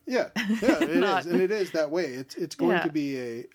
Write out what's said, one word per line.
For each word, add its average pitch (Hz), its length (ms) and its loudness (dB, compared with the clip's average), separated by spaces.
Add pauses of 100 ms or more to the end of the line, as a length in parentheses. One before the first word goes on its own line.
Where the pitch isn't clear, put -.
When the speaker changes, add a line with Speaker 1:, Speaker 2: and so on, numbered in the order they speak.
Speaker 1:
Yeah, 247 260 0
Speaker 2:
<laughs> - 40 -8
Speaker 1:
yeah, 226 440 2
it 320 100 0
is. 165 60 2
Speaker 2:
Not 185 300 2
Speaker 1:
And 175 140 2
it 185 100 2
is 196 220 -2
that 156 180 0
way. 170 140 0
It's, 131 320 -8
it's 165 180 -6
going 180 220 2
Speaker 2:
Yeah. 165 80 0
Speaker 1:
to 156 80 -4
be 143 260 -2
a, 120 360 -8